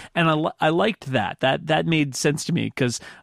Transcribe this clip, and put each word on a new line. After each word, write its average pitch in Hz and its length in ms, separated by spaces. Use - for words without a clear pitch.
And 165 160
I 156 40
li-, 156 260
I 156 80
liked 190 380
that. - 340
That, 139 260
that 160 200
made 151 280
sense 151 300
to - 80
me 113 180
'cause, 120 300